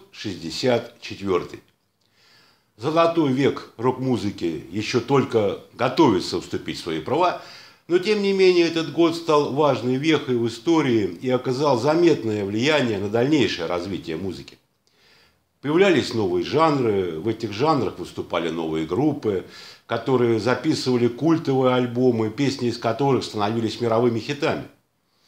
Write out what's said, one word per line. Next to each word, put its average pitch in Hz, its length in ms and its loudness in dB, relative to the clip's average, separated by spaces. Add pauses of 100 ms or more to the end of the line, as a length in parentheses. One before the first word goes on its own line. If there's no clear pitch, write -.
(120)
шестьдесят 92 920 -4
четвёртый. 90 600 -4 (1160)
Золотой 160 540 2
век 131 460 0
рок-музыки 101 960 -2
ещё 107 300 -2
только 113 580 0 (140)
готовится 113 680 2
вступить - 380 -8
в - 40 -14
свои 80 160 -6
права, 151 420 -2 (460)
но 175 120 2
тем 208 240 0
не 196 100 2
менее 180 340 6
этот 160 240 -4
год 160 240 2
стал 147 380 2
важной 127 440 2
вехой 143 400 0
в 117 100 0
истории 113 760 0
и 127 80 -4
оказал 127 480 0
заметное 131 680 2
влияние 117 540 0
на 101 120 -4
дальнейшее 113 580 0
развитие 85 500 -6
музыки. 82 400 -10 (1040)
Появлялись 151 540 2
новые 90 280 0
жанры, 107 760 0
в 95 80 -4
этих 110 260 -4
жанрах 117 460 0
выступали 85 500 -6
новые 80 380 -4
группы, 110 580 -2 (400)
которые 117 540 0
записывали 123 680 0
культовые 131 680 0
альбомы, 120 560 2
песни 123 380 -2
из 113 80 -4
которых 123 480 0
становились 107 560 -4
мировыми 113 380 2
хитами. 139 440 -4 (640)